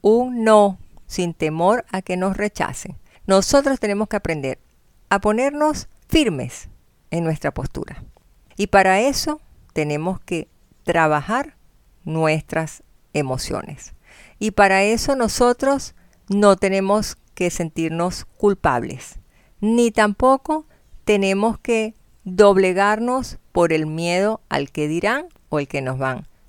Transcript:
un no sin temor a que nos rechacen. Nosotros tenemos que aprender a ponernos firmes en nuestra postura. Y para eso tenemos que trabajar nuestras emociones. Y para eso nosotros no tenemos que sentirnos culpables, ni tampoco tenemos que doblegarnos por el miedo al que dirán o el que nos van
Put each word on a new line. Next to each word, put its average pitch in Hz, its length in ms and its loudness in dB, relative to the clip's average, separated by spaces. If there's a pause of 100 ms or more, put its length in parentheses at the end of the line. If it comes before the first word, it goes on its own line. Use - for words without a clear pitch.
un 233 420 2
no 208 340 6 (280)
sin 175 280 -4
temor 170 580 0
a 190 100 -4
que 180 140 -6
nos 190 200 -2
rechacen. - 600 -6 (300)
Nosotros 254 540 2
tenemos 208 280 -2
que 220 80 -4
aprender 147 420 -4 (500)
a 196 120 2
ponernos 285 680 0 (200)
firmes 175 600 0 (420)
en 170 140 -4
nuestra 156 300 -4
postura. - 500 -10 (520)
Y 202 100 -2
para 190 340 4
eso 285 400 -2 (320)
tenemos 156 480 -4
que - 280 -8 (340)
trabajar 165 760 0 (480)
nuestras 160 760 -4 (300)
emociones. 131 840 -6 (440)
Y 214 120 -4
para 196 320 4
eso 226 340 0
nosotros 247 760 0 (340)
no 202 280 6
tenemos 196 600 0 (180)
que 175 160 -2
sentirnos 165 720 -4 (120)
culpables, 135 840 -2 (400)
ni 233 300 2
tampoco 262 760 0 (380)
tenemos 202 540 0
que 220 360 -2 (300)
doblegarnos 202 1120 2 (140)
por 170 200 2
el 156 140 0
miedo 175 640 -2
al 139 220 -4
que 151 180 -4
dirán 208 380 -2 (240)
o 151 80 -2
el 143 100 -6
que 139 140 -6
nos 131 160 -6
van 131 280 -6 (220)